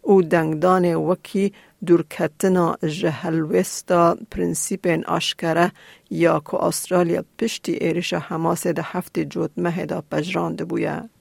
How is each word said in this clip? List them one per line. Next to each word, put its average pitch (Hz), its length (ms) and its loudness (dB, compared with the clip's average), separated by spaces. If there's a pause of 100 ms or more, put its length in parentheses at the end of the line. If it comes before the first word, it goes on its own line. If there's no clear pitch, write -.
û 185 280 6
dengdanê 170 640 2 (120)
wekî 196 440 0 (340)
dûrketina 170 920 2 (100)
ji 165 220 -2
helwesta 170 1080 0 (140)
prinsîpên 175 720 -2
aşkere 165 680 0 (380)
ya 165 300 2
ku 151 180 -6
Astralya 175 680 0 (140)
piştî 220 400 -4
êrişa 170 420 -2
Hemasê 165 560 -2
de 165 60 -4
heftê 165 480 -6
cotmehê 170 600 -4
de 170 120 -6 (100)
pejran 165 460 -4
dibûye. 165 520 -6 (120)